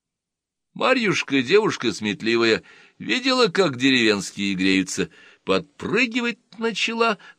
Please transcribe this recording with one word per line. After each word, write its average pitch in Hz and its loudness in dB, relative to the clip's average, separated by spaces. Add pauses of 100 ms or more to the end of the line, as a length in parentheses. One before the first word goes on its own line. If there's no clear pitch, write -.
(720)
Марьюшка, 202 0
девушка 156 0
сметливая, 107 0 (360)
видела, 254 0
как 170 0
деревенские 107 0
греются, 95 0 (340)
подпрыгивать 226 -2 (200)
начала, 226 -2 (200)